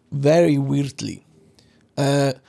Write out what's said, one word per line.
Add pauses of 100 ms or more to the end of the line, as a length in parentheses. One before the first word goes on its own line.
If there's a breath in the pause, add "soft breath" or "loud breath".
(120)
very
weirdly. (760 soft breath)
Uh, (160 soft breath)